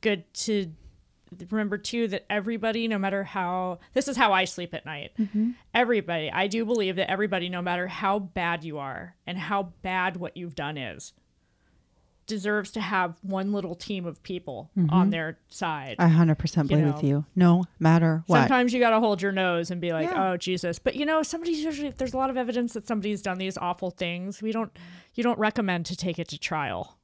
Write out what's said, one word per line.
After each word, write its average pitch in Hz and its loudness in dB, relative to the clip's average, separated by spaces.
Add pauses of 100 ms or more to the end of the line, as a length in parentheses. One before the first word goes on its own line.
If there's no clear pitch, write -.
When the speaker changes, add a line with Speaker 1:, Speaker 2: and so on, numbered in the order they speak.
Speaker 1:
good 202 0 (100)
to 208 -2 (840)
remember, 208 0
too, 233 -2
that 190 -4
everybody, 220 -2
no 214 0
matter 196 0
how, 180 -4 (160)
this 269 2
is 262 -4
how 226 4
I 190 4
sleep 175 -8
at - -8
night. 147 -12
Speaker 2:
Mm-hmm. 220 0 (200)
Speaker 1:
Everybody, 180 0
I 196 0
do 226 -2
believe 208 0
that 190 0
everybody, 190 0
no 180 -4
matter 180 -2
how 196 -2
bad 170 -4
you 151 -8
are 139 -10 (120)
and 180 -6
how 185 -2 (100)
bad 185 0
what 175 -8
you've 175 -10
done 151 -6
is, 113 -10 (1120)
deserves 208 -2
to 220 -4
have 185 0
one 190 -2
little 185 -4
team 185 -6
of 165 -8
people 156 -10
Speaker 2:
Mm-hmm. 170 4
Speaker 1:
on 185 6
their 165 -4 (100)
side. 143 -6
Speaker 2:
I 170 6
hundred 160 6
percent 151 0
Speaker 1:
You 151 4
Speaker 2:
believe 151 4
with 151 -4
Speaker 1:
know? 143 4
Speaker 2:
you, 143 2 (120)
no 180 6 (140)
matter 160 4
what. 170 6
Speaker 1:
Sometimes 247 4
you 247 2
gotta 226 6
hold 208 2
your 196 0
nose 175 0
and 175 -6
be 170 -2
like, 160 0
Speaker 2:
Yeah. 190 2
Speaker 1:
"Oh, 180 0
Jesus." 170 -2
But, - -2
you 294 -2
know, 311 2
somebody's 330 -4
usually, 294 -4
if 285 -8
there's 262 -4
a - 0
lot 262 0
of 247 -2
evidence 240 -2
that 214 -8
somebody's 208 -2
done 185 -4
these 190 -4
awful 180 -4
things, 180 -6
we 220 -4
don't, 220 -4 (420)
you 240 -4
don't 233 2
recommend 202 0
to 175 -8
take 175 -4
it 165 -4
to 147 -12
trial. 139 -4